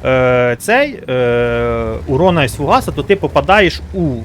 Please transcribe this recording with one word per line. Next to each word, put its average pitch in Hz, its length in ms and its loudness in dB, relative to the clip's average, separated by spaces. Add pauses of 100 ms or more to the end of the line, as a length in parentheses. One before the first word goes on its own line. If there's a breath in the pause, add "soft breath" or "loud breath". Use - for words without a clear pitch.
е, 123 540 2
цей, 254 500 0
е, 120 840 0 (140)
урона 165 360 2
із 123 120 -4
фугаса, 170 360 0
то 143 120 -6
ти 196 120 2
попадаєш 165 680 2 (120)
у 160 300 -2